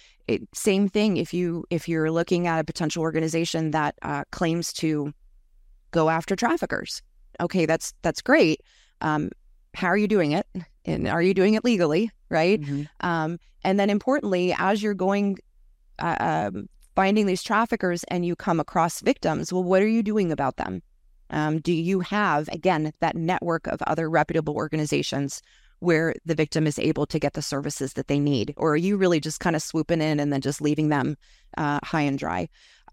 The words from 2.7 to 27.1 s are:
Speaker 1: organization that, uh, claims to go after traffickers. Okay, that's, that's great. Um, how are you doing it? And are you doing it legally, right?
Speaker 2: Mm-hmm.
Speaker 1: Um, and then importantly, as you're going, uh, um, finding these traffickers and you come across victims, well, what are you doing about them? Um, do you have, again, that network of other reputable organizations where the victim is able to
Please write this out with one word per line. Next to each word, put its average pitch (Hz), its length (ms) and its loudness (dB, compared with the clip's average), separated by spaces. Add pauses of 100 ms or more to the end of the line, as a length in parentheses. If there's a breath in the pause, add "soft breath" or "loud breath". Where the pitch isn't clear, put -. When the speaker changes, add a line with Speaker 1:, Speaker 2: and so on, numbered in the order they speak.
Speaker 1:
organization 160 720 0
that, 151 320 0
uh, 143 280 -4
claims 165 420 -2
to 151 400 -2 (800)
go 160 180 4
after 165 260 0
traffickers. - 640 -2 (380)
Okay, 170 260 2
that's, - 280 0 (100)
that's - 180 -2
great. 226 400 4 (400 soft breath)
Um, 151 280 0 (440)
how 185 140 -2
are 185 100 4
you 208 100 2
doing 180 240 4
it? 185 140 0 (380)
And - 240 -2
are 165 140 0
you 185 140 4
doing 196 180 6
it 220 100 2
legally, 196 460 2 (200)
right? 170 300 2
Speaker 2:
Mm-hmm. 143 240 -4 (180)
Speaker 1:
Um, 165 360 -2 (260)
and 190 160 2
then 202 120 2
importantly, 196 640 0
as 202 240 0
you're 208 140 -2
going, 196 420 0 (640)
uh, 156 540 -2
um, 101 140 -10 (280)
finding 202 300 4
these 185 180 -2
traffickers 208 640 0
and 175 200 -2
you 175 100 -2
come 170 240 0
across 165 400 0
victims, 165 540 0
well, 185 100 0
what 190 180 4
are 214 60 4
you 226 140 2
doing 202 300 0
about 139 260 -2
them? 92 240 -6 (480)
Um, 151 300 0
do 170 120 0
you 175 300 2
have, 175 480 0
again, 156 500 0
that 165 160 0
network 165 520 -2
of - 160 -4
other 160 260 -2
reputable 156 460 0
organizations 147 880 -2 (380 soft breath)
where 165 360 2 (100)
the 160 100 -2
victim 156 320 0
is 147 100 -2
able 147 280 0
to 160 140 -4